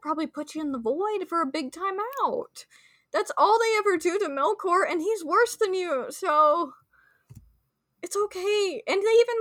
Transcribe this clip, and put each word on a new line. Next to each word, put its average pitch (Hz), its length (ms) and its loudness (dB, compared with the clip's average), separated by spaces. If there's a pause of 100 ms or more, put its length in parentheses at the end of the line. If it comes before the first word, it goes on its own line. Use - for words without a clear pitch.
probably 302 260 -4
put 294 280 -12
you 311 60 -6
in 294 120 -4
the 262 60 -6
void 359 500 -2
for 339 120 0
a 311 60 -2
big 269 260 -6
time 381 240 -4 (280)
out." - 400 -6 (460)
That's 359 260 -2
all 415 220 6
they 453 180 2
ever 403 200 2
do 349 220 -2
to 415 80 0
Melkor, 349 640 0
and 339 120 -2
he's 392 240 -2
worse 415 320 2
than 392 180 0
you, 339 360 -2
so 302 640 2 (1300)
it's 359 160 -6
okay. 403 680 -2
And 381 160 0
they 440 100 2
even, 466 300 6